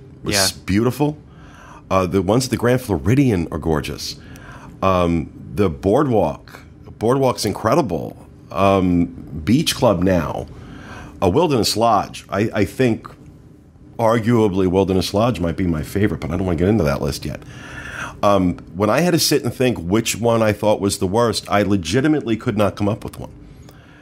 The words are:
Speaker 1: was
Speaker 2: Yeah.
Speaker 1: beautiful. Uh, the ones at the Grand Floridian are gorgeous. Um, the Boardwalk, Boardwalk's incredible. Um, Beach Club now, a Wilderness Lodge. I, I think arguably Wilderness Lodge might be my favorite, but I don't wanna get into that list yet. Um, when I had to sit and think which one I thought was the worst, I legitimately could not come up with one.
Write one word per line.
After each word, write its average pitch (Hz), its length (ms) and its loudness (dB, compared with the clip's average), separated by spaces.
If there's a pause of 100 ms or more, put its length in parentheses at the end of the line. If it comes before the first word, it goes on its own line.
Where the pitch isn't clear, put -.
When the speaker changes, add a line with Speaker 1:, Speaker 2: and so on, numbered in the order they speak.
(240)
Speaker 1:
was - 100 -4
Speaker 2:
Yeah. 98 140 2 (180)
Speaker 1:
beautiful. 123 500 0 (760)
Uh, 92 160 2
the 95 160 2
ones 117 220 2
at 127 40 -8
the 110 80 0
Grand 123 240 2
Floridian 98 720 2
are 85 80 -4
gorgeous. 73 560 -2 (680)
Um, 87 480 2 (240)
the 101 160 2
Boardwalk, 98 920 0 (360)
Boardwalk's 123 480 0
incredible. 101 720 -2 (340)
Um, 92 540 4 (380)
Beach 120 320 2
Club 104 260 2
now, 87 460 0 (760)
a 95 80 4
Wilderness 127 480 2
Lodge. 107 520 0
I, 101 240 0
I 92 120 0
think 117 420 0 (920)
arguably 110 680 2
Wilderness 92 460 2
Lodge 107 260 0
might 85 180 -2
be 95 100 0
my 78 160 -2
favorite, 95 380 -2
but 71 100 -6
I 85 60 -2
don't 95 100 -4
wanna 85 100 0
get 90 120 4
into 107 160 4
that 69 160 0
list 69 240 -6
yet. - 180 -10 (760)
Um, 92 360 4 (160)
when 101 160 0
I 127 120 2
had 175 100 2
to 160 80 4
sit 131 240 0
and 113 100 -4
think 123 240 0
which 90 380 0
one 113 260 2
I 110 120 2
thought 104 260 0
was 98 200 -2
the 95 80 0
worst, 113 420 0
I 101 140 2
legitimately 110 720 0
could 110 200 -4
not 101 200 0
come 104 100 -4
up 110 160 -4
with - 160 -14
one. - 120 -14 (720)